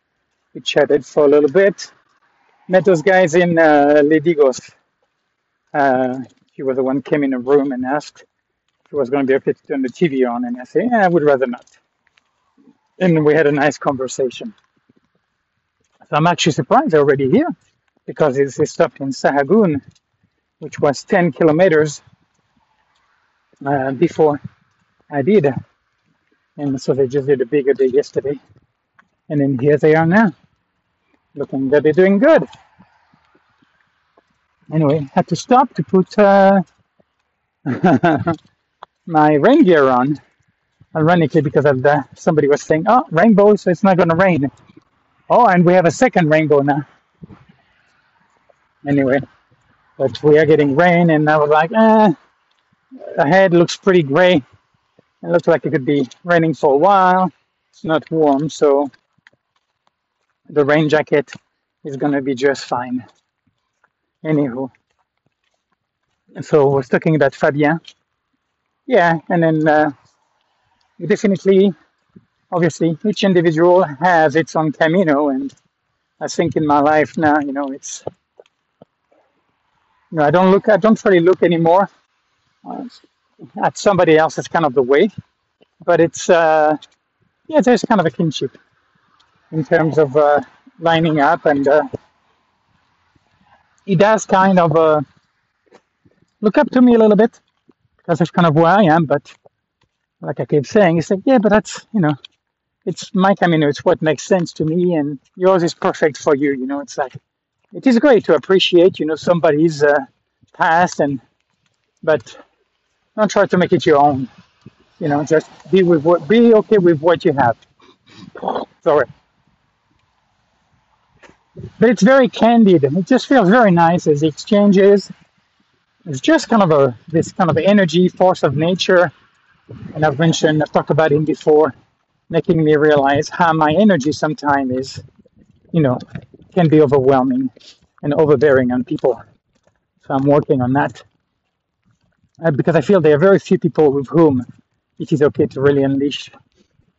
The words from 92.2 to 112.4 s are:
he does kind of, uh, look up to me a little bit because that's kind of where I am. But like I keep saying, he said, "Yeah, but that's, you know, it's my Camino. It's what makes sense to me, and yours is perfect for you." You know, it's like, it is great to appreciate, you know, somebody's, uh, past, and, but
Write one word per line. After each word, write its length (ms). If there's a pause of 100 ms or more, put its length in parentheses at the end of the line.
he 100
does 280
kind 360
of, 160
uh, 260 (1400)
look 180
up 100
to 120
me 120
a 60
little 160
bit 240 (580)
because 220
that's 100
kind 160
of 80
where 140
I 160
am. 220
But 280 (880)
like 180
I 60
keep 220
saying, 300
he 40
said, 240
"Yeah, 140
but 100
that's, 420
you 80
know, 140 (720)
it's 300
my 180
Camino. 340
It's 160
what 200
makes 200
sense 300
to 120
me, 280
and 240 (180)
yours 280
is 100
perfect 460
for 160
you." 160
You 160
know, 140
it's 180
like, 160 (580)
it 140
is 100
great 280
to 100
appreciate, 640
you 80
know, 80
somebody's, 680
uh, 240 (480)
past, 460
and, 200 (840)
but 340 (800)